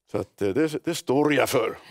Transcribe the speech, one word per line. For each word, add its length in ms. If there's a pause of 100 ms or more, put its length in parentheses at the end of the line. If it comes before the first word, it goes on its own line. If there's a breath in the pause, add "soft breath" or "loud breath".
(120)
så 60
att, 240
eh, 60
det, 360
det 100
står 400
jag 140
för. 300 (120)